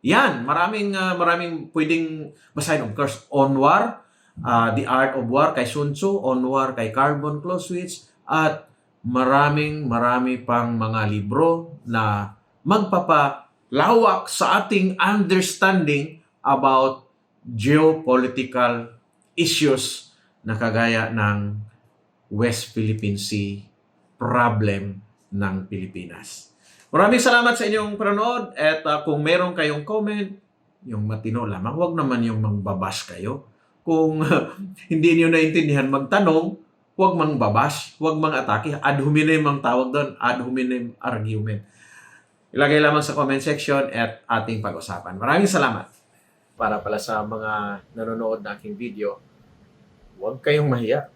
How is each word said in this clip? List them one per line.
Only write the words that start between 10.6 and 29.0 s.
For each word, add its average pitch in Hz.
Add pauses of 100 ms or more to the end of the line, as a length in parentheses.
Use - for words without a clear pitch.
mga 110
libro 156
na 104 (320)
magpapalawak 180
sa 175
ating 185
understanding 185 (240)
about 135 (380)
geopolitical 127 (460)
issues - (300)
na 110
kagaya 113
ng 104 (640)
West 110
Philippine 107
Sea 101 (560)
problem 107 (320)
ng 98 (140)
Pilipinas. 90 (420)
Maraming 220
salamat 240
sa 233
inyong 208
panonood 220
at, 156
ah, 151